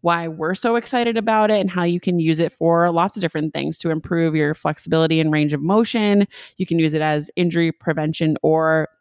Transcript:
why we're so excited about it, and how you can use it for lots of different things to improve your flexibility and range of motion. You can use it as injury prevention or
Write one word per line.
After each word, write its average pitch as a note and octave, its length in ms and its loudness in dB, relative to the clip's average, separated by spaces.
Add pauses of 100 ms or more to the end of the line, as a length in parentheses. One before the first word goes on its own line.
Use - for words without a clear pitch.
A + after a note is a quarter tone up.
why E3+ 260 -2
we're D#3+ 260 -4
so A#3 220 0
excited A#3+ 400 -2
about A3 340 2
it, G#3+ 120 2
and F#3+ 100 -2
how F3+ 120 -2
you F3 180 0
can F3 180 0
use D#3+ 220 2
it E3 100 0
for E3+ 400 2
lots E3+ 240 0
of G#3 60 -6
different D#3+ 320 -4
things D3+ 240 -6
to - 120 -4
improve E3 460 -2
your D3+ 180 0
flexibility D#3+ 680 0
and D#3 100 2
range D3+ 220 2
of C#3+ 80 -2
motion. G3+ 680 2 (300)
You F#3+ 80 -2
can F3 120 -2
use D#3+ 160 2
it D#3 80 0
as D3+ 360 -2
injury E3+ 340 2
prevention D#3 720 -2
or D#3+ 460 2 (120)